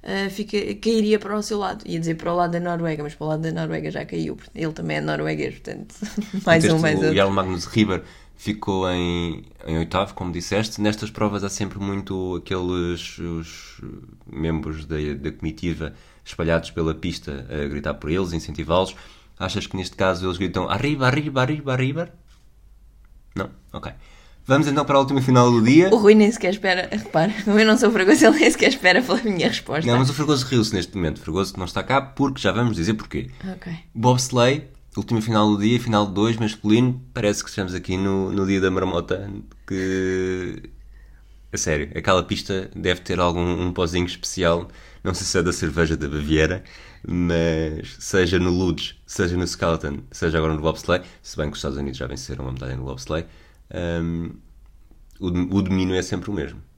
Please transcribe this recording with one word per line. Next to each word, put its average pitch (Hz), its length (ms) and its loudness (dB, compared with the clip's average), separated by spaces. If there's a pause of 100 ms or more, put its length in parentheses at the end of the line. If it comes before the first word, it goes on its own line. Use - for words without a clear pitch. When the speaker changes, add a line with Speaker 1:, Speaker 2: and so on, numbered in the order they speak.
Speaker 1:
ah, 196 280 -4
fica, 208 260 -6 (200)
cairia 214 420 2
para 202 180 -4
o 208 60 -2
seu 208 160 -4
lado. 185 280 -6
Ia 170 140 -6
dizer 165 160 -2
para 170 160 -4
o 175 40 0
lado 175 160 0
da 170 80 -2
Noruega, 165 420 -4
mas 147 120 -10
para 151 120 -8
o - 20 -2
lado 156 140 -2
da 160 100 -4
Noruega 160 380 -6
já - 160 -10
caiu. 160 320 -6 (160)
Ele 156 180 -6
também 160 240 -6
é 151 60 -2
norueguês, 151 560 -4
portanto, - 360 -14 (260)
<laughs> 196 260 -8
mais 165 180 6
Speaker 2:
Meteste 165 80 6
Speaker 1:
um, 160 80 4
mais 156 180 2
Speaker 2:
o - 40 2
Speaker 1:
outro. 95 120 2
Speaker 2:
Jarl 98 160 6
Magnus 95 360 0
Rieber 95 360 2 (340)
ficou 95 540 -2
em, 87 540 -2 (220)
em 80 100 -2
oitavo, 90 380 -2
como 90 180 -6
disseste. 98 480 -4
Nestas 104 300 0
provas 101 340 -2
há 98 60 -4
sempre 101 280 -8
muito 95 640 -4
aqueles, 90 760 -4
os 85 640 -10 (440)
membros 78 600 -4
da, 78 100 -6 (240)
da 73 100 -6
comitiva 78 600 -6 (320)
espalhados 82 460 -2
pela 80 240 -2
pista 76 560 -8
a 71 180 -4
gritar 73 260 -6
por - 160 -8
eles, 87 220 -2
incentivá-los. 82 640 -2 (440)
Achas 92 280 -4
que - 100 -10
neste 92 200 -8
caso 92 300 0
eles 92 120 -2
gritam 92 320 -2
"Arriba, 131 360 0
arriba, 135 360 0
arriba, 143 300 -2
arriba"? 131 360 -2 (1300)
Não? 92 160 -6 (220)
Ok. - 180 -10 (560)
Vamos 143 220 6
então 143 160 2
para 143 120 4
a 139 40 8
última 135 200 2
final 127 300 8
do 117 120 6
dia. 156 300 8
Speaker 1:
O 226 40 8
Rui 214 180 10
nem 214 160 8
sequer - 200 -2
espera, 190 400 0
repara, 208 500 2
<laughs> - 60 -4
eu 214 200 6
não 220 100 8
sou - 140 6
freguês, 208 320 6
ele - 160 8
nem 269 120 6
sequer - 180 2
espera 185 340 4
pela 247 200 0
minha 202 260 0
resposta. 143 420 -2
Speaker 2:
Não, 120 80 4
mas 131 120 4
o - 40 -4
Fregoso 147 320 2
riu-se 113 280 2
neste 90 220 -2
momento. 78 220 0
O - 20 -18
Fregoso 92 360 -2
não 95 80 -4
está 95 180 -6
cá 135 180 2
porque 135 400 -2
já 101 120 2
vamos 113 240 0
dizer 87 180 0
porquê. - 360 -8 (220)
Speaker 1:
Ok. 185 200 -12 (220)
Speaker 2:
Bobsleigh, 127 720 2 (320)
última 110 240 -2
final 107 300 2
do 101 80 2
dia, 110 220 2
final 104 260 2
de 95 60 -8
dois, 110 240 2
masculino. 117 640 2 (140)
Parece 104 280 0
que - 80 -14
estamos 92 240 -6
aqui 90 220 -4
no, 98 360 0
no 95 140 0
dia 98 140 2
da 92 100 4
marmota, 92 600 -2 (360)
que, 92 960 -2 (920)
a - 40 -8
sério, 73 400 -2
aquela 92 260 2
pista 95 520 -6
deve 90 260 -2
ter 90 200 -4
algum, 87 200 2 (260)
um 87 60 -2
pozinho 87 340 0
especial. 87 600 -2 (340)
Não 95 120 -2
sei 92 120 -6
se - 120 0
é 87 40 4
da 87 100 2
cerveja 82 440 0
da 73 120 -4
Baviera, 76 540 2 (440)
mas 82 920 0
seja 92 400 2
no 90 120 2
Luge, 87 460 -2 (100)
seja 90 300 -2
no 90 80 0
Skeleton, 80 560 -2 (100)
seja 82 280 -2
agora 78 160 2
no 76 60 -4
bobsleigh, 80 420 0 (200)
se - 140 -14
bem 76 100 -2
que 71 60 -6
os - 60 -10
Estados 71 200 -6
Unidos 69 200 -6
já 67 80 -8
venceram 65 380 -10
uma 64 80 -8
medalha 64 240 -8
no 64 80 -8
bobsleigh, 71 420 -8 (760)
hum, 85 280 -4 (880)
o 92 120 -4
dom-, 90 200 0
o 98 120 2
domínio 92 320 0
é 90 80 0
sempre 92 280 -6
o - 40 -4
mesmo. 69 260 -6 (180)